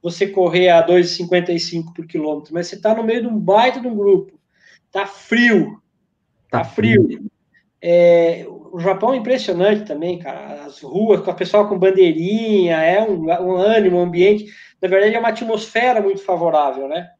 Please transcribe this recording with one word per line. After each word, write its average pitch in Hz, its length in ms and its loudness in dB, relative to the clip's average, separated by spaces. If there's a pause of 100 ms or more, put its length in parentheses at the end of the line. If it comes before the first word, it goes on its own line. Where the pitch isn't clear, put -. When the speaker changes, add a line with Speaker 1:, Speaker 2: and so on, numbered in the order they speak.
Speaker 1:
você 170 240 -4
correr 180 440 2
a 170 100 6
dois 175 300 2
e - 60 -6
cinquenta 175 360 -2
e 170 80 -2
cinco 165 320 -8
por 160 140 -14
quilômetro, 151 480 -8
mas 170 120 -6
você - 140 -16
tá 220 140 0
no 226 100 -4
meio 226 160 -2
de 233 60 -6
um 220 120 -4
baita 220 400 2
de 240 80 -10
um 240 80 -6
grupo, 202 460 0 (500)
tá 196 160 -6
frio, 226 760 0 (680)
tá - 100 -2
Speaker 2:
Tá - 40 -6
Speaker 1:
frio. - 400 2
Speaker 2:
frio. - 200 -6 (580)
Speaker 1:
É, 170 680 2
o - 320 -16
Japão 196 320 0
é 262 60 -2
impressionante 214 680 -2
também, 165 340 -8
cara, 139 460 -14
as - 160 -20
ruas, 180 400 0
com 185 100 -4
a 175 40 -6
pessoa 208 340 2
com 196 100 -4
bandeirinha, 185 1000 2
é 175 260 2
um, 180 240 -2
um 180 260 -2
ânimo, 190 460 2
um 175 40 0
ambiente, 190 440 2 (340)
na 185 80 -4
verdade 202 260 2
é 233 40 -2
uma 226 100 -2
atmosfera 226 720 -2
muito 196 220 -4
favorável, 151 680 -2
né? 170 320 -8